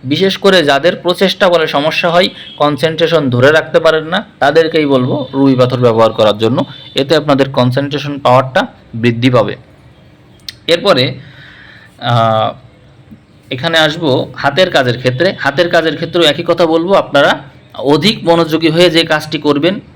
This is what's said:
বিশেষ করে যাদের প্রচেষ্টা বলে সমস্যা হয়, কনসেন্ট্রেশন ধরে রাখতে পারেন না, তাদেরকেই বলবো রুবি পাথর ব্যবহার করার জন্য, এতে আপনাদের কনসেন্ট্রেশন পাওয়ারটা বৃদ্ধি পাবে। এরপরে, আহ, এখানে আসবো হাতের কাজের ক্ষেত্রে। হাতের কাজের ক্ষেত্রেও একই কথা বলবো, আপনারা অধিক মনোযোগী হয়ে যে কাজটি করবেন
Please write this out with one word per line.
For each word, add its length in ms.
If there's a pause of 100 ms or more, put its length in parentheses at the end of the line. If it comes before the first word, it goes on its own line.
বিশেষ 340
করে 260
যাদের 320
প্রচেষ্টা 540
বলে 180
সমস্যা 420
হয়, 200 (280)
কনসেন্ট্রেশন 720
ধরে 220
রাখতে 280
পারেন 240
না, 220 (140)
তাদেরকেই 460
বলবো 480
রুবি 220
পাথর 220
ব্যবহার 320
করার 280
জন্য, 280 (300)
এতে 200
আপনাদের 340
কনসেন্ট্রেশন 720
পাওয়ারটা 480 (280)
বৃদ্ধি 340
পাবে। 260 (1120)
এরপরে, 480 (840)
আহ, 560 (960)
এখানে 260
আসবো 580
হাতের 340
কাজের 280
ক্ষেত্রে। 420
হাতের 300
কাজের 260
ক্ষেত্রেও 280
একই 240
কথা 180
বলবো, 280
আপনারা 460 (340)
অধিক 500
মনোযোগী 460
হয়ে 200
যে 160
কাজটি 320
করবেন 420 (160)